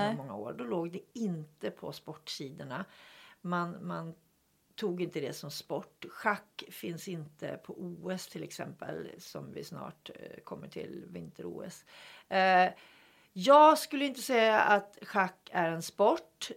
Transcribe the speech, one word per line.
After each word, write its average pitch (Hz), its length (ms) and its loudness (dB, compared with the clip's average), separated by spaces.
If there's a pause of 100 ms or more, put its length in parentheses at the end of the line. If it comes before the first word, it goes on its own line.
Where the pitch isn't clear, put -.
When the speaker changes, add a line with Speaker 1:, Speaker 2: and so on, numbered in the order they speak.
Speaker 1:
Nej. 226 100 -2
Speaker 2:
många 131 180 -10
år. 104 240 -8
Då 247 60 -8
låg 175 280 -4
det 180 80 -10 (120)
inte 185 580 -6
på 147 220 -12
sportsidorna. 147 920 -10 (560)
Man, 175 460 -4
man 165 280 -8 (600)
tog 180 280 -4
inte 160 180 -4
det 135 120 -4
som 147 180 -10
sport. - 600 -8
Schack - 600 -2
finns 170 380 -10
inte 156 400 -8 (160)
på - 80 -12
O 175 380 -10
S 185 160 -6
till 160 160 -12
exempel, - 760 -10
som 147 340 -12
vi 143 120 -10
snart, - 500 -14
eh, - 300 -16
kommer - 240 -12
till, - 400 -12
vinter-O - 580 -12
S. - 180 -16 (440)
Eh, 185 440 6 (600)
jag 294 460 10
skulle 277 260 -2
inte 269 180 -4
säga 220 380 6
att 202 420 4
schack - 500 -2
är 170 180 2
en 165 120 -4
sport. - 760 2